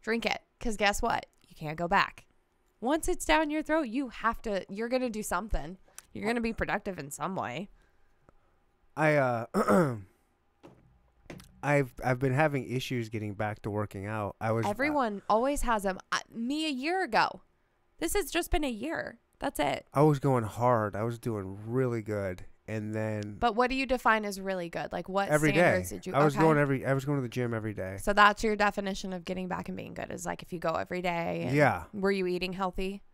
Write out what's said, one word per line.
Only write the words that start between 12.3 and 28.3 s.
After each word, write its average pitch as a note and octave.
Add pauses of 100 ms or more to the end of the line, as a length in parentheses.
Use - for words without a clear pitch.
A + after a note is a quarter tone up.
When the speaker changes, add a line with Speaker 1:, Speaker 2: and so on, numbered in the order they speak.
Speaker 2:
having C#3+
issues A#2+
getting G#2+
back G#2+
to A2
working G2+
out. G#2+
I A2+
was, A2+
uh, -
Speaker 1:
Everyone B3+
always B3+
has G#3+
'em. F#3+ (140)
I, F3 (100)
me C#4
a -
year D4+
ago. G#3 (560)
This E4+
has G4
just E4
been E4
a C#4
year. A#3 (200)
That's -
it. C#3
Speaker 2:
I C#3
was D3+
going C3
hard. G#2+
I G2+
was A#2
doing G2+
really A#2+
good. G2 (220)
And G#2+
then G#2+
Speaker 1:
But A#3
what B3
do C4
you C4+
define A#3
as G3
really F#3
good? E3
Like, F3
what F#3+
Speaker 2:
every D3+
Speaker 1:
standards A#2
Speaker 2:
day. G#2
Speaker 1:
did F2
you -
Speaker 2:
I C#3
was D3+
Speaker 1:
okay. C#3+
Speaker 2:
going D#3
every, C#3
I C3
was C3+
going C#3+
to -
the B2
gym A#2+
every A2
day. F#2+
Speaker 1:
So G#3
that's G3+